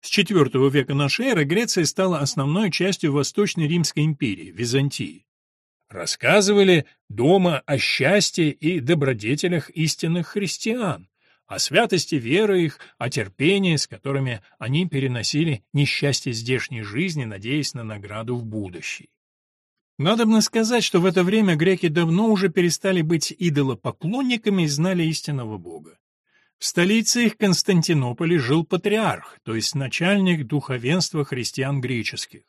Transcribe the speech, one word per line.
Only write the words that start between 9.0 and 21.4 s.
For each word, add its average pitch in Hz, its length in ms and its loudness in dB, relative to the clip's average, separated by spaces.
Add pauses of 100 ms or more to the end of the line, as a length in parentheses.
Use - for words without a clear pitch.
истинных 165 580 -2
христиан, 202 800 -6 (420)
о 95 80 -10
святости 185 560 0
веры 175 480 0
их, 156 160 -4 (180)
о 123 140 -6
терпении, 160 640 0
с - 140 -2
которыми 135 520 -6 (200)
они 147 280 -2
переносили 135 840 -2
несчастья 139 580 0
здешней 117 520 -4
жизни, 143 420 -4
надеясь 113 500 -6
на 120 80 -10
награду 107 540 -8
в 117 80 -8
будущей. 98 680 -10 (880)
Надобно 220 440 4
сказать, 226 420 0
что - 160 2
в 175 60 4
это 180 180 4
время 196 320 4